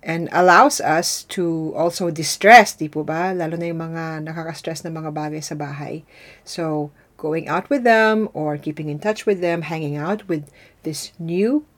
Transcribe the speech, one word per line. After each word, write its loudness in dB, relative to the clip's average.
and -4
allows 6
us 0
to -4
also -2
distress, 6
di -6
po -6
ba? -4
Lalo -4
na -6
yung -6
mga -8
nakaka-stress -10
na -8
mga -8
bagay -6
sa -10
bahay. -10
So, -6
going -4
out -2
with 0
them 4
or -4
keeping -8
in -6
touch -2
with 0
them, -2
hanging -4
out -6
with -4
these -10
new 0